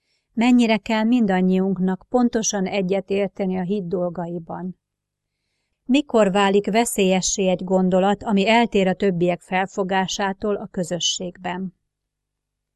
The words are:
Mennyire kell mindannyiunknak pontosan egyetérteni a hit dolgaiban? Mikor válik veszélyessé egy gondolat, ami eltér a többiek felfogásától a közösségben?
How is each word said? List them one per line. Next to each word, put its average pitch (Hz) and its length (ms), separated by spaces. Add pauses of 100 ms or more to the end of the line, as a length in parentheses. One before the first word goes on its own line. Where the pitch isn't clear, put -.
(360)
Mennyire 233 420
kell 220 260
mindannyiunknak 185 1040
pontosan 233 560
egyetérteni 196 920
a 185 40
hit 185 260
dolgaiban? 175 920 (1040)
Mikor 240 460
válik 202 400
veszélyessé 190 800
egy 180 140
gondolat, 185 600
ami 196 240
eltér 220 400
a 185 60
többiek 175 480
felfogásától 190 1120
a 196 120
közösségben? 180 1080 (1000)